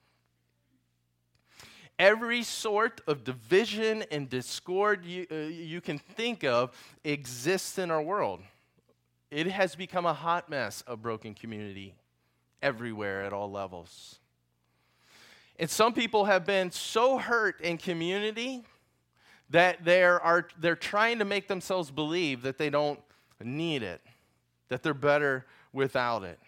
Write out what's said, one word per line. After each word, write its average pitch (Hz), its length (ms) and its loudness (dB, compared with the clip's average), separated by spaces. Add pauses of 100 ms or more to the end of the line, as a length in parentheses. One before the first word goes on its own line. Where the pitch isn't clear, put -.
(2000)
Every 226 460 4
sort 220 640 -2
of 139 180 -2
division 208 840 0
and 143 200 -6
discord 185 760 -2
you, 175 260 -10
uh, 156 40 -8
you 165 480 -8
can 151 160 -6
think - 460 -6
of 123 260 2 (340)
exists 143 720 -4
in 180 140 -2
our 160 100 2
world. 151 400 -2 (920)
It 156 180 -2
has 190 260 0
become 175 320 -4
a 160 80 2
hot 170 340 -2
mess 127 380 -6
of 113 160 -10
broken 110 320 -8
community 101 600 -12 (680)
everywhere 107 640 -4
at 101 100 -6
all 101 160 -6
levels. 95 720 -12 (1400)
And 165 100 -2
some 226 240 4
people 220 320 2
have 190 220 4
been 190 240 2
so 247 480 2
hurt 214 420 0
in 170 160 -2
community 208 840 -4 (880)
that 175 340 4
they're, 180 380 6
are, 170 260 4 (100)
they're 170 180 2
trying 226 420 0
to 208 80 0
make 196 220 -2
themselves 185 420 -2
believe 151 520 -2
that 135 140 -4
they 151 140 -2
don't 147 300 0 (420)
need 143 400 -4
it, 87 180 -6 (680)
that - 140 -6
they're 156 120 0
better 143 500 2 (280)
without 123 500 0
it. 87 260 -12